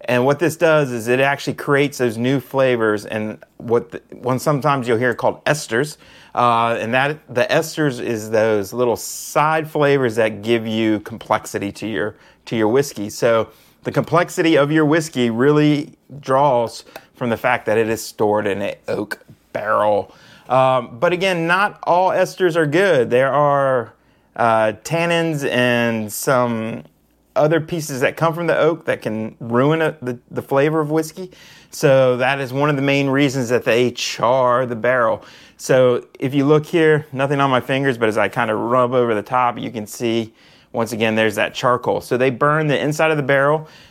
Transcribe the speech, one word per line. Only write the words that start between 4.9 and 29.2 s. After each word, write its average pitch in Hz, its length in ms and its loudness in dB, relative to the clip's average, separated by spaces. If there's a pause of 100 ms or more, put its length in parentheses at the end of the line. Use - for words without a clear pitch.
hear 120 160 0
called 107 320 -2
esters, 147 520 -2 (380)
uh, 117 440 2
and 110 140 -2
that 139 240 0 (160)
the 120 160 2
esters 151 500 -2
is 110 300 -6
those 107 420 0
little 120 240 0
side 156 760 -2
flavors 143 460 2
that 110 260 0
give 113 240 0
you 110 360 0
complexity 107 720 -6
to - 140 -10
your, 107 280 -4 (300)
to 123 100 -6
your 110 120 2
whiskey. 113 420 -2
So 113 400 0 (340)
the 123 80 -6
complexity 160 640 0
of 143 160 2
your 156 140 2
whiskey 147 460 0
really 147 640 2 (220)
draws 131 640 0 (300)
from 123 140 -4
the 113 80 0
fact 123 280 -2
that 107 140 2
it 113 100 0
is 110 140 -4
stored 104 420 0
in 98 160 -2
an 101 140 -6 (120)
oak 107 380 -8 (280)
barrel. 104 600 0 (320)
Um, 127 520 0
but 175 140 0
again, 175 340 -2
not 185 360 0
all 180 280 2
esters 180 440 0
are 165 120 2
good. 147 420 2
There 127 220 2
are, 139 600 0 (420)
uh, 113 380 2 (100)
tannins 165 640 -2
and 117 640 0
some 120 680 -2 (520)
other 156 240 2
pieces 151 420 -6
that 131 160 0
come 160 160 0
from 170 140 -4
the 160 100 0
oak 160 280 0
that 120 160 -4
can 110 380 -6